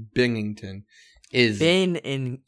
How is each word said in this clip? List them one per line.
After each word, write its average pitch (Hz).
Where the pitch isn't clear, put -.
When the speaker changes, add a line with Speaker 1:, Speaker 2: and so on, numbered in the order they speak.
Speaker 1:
Bingington 104
is 120
Speaker 2:
Binnington. 160